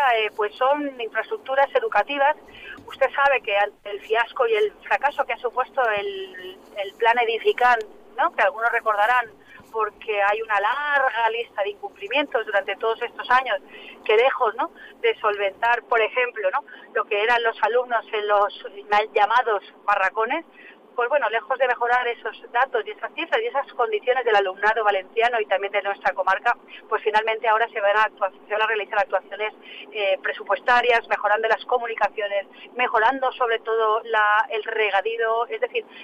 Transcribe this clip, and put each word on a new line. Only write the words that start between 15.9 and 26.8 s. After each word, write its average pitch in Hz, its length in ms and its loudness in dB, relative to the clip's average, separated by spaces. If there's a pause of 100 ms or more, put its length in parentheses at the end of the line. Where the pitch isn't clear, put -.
por 233 100 4
ejemplo, 220 540 0
¿no?, 285 60 -2 (360)
lo 220 80 0
que 208 160 -2
eran 233 220 2
los 226 140 -2 (100)
alumnos 240 440 0
en 208 220 -4
los 202 180 4 (380)
mal 214 240 2
llamados 214 480 2 (240)
barracones, 220 580 0 (540)
pues 240 120 0
bueno, 269 200 2
lejos 226 300 -4
de 262 80 2
mejorar 240 400 0
esos 233 280 -8 (160)
datos 247 360 0
y - 20 -12
esas 220 240 -10
cifras 302 300 -2
y - 20 -4
esas 269 280 -2
condiciones 233 520 0
del 226 100 4
alumnado 202 480 2
valenciano 226 560 0
y 214 60 -2
también 196 260 -2
de 202 120 -2
nuestra 196 360 -2
comarca, 196 380 2 (320)